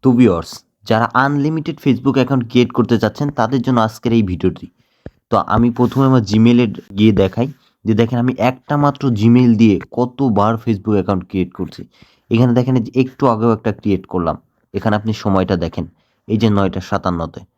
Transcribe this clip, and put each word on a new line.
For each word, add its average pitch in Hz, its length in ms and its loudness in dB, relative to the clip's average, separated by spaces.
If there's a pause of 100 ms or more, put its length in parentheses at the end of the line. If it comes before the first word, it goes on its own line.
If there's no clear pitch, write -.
তো 131 80 4
ভিউয়ার্স, 107 400 2 (380)
যারা 113 160 2 (200)
আনলিমিটেড 151 580 -4
Facebook 131 360 0
অ্যাকাউন্ট 127 300 0
ক্রিয়েট 123 280 2
করতে 120 220 2
চাচ্ছেন 113 280 -2 (120)
তাদের 120 220 -2
জন্য 123 180 0
আজকের 110 340 -2
এই 113 180 2
ভিডিওটি। 85 360 -4 (640)
তো 113 80 2 (180)
আমি 117 140 2
প্রথমে 123 360 0
আমার 131 240 4
Gmail-এ 117 380 4 (300)
গিয়ে 110 140 4
দেখাই 98 360 0 (380)
যে 110 80 0
দেখেন 117 260 0
আমি 127 180 -2
একটা 131 400 -4
মাত্র 143 260 0 (160)
Gmail 120 320 4 (100)
দিয়ে 104 180 4 (120)
কতবার 117 640 0 (120)
Facebook 104 340 -2
অ্যাকাউন্ট 90 300 -2
ক্রিয়েট 90 240 -4
করছি। - 280 -12 (480)
এখানে 120 240 2
দেখেন 127 220 0
এই 117 80 0
যে 117 160 -10
একটু 131 280 -2
আগেও 113 300 2
একটা 110 140 -4
ক্রিয়েট 98 320 -4 (100)
করলাম, 82 220 -2 (380)
এখানে 104 220 -2
আপনি 107 180 -4
সময়টা 95 420 0
দেখেন 85 300 -6 (420)
এই 107 100 -2
যে 110 120 2
নয়টা 95 400 0
সাতান্নতে 87 500 -6 (180)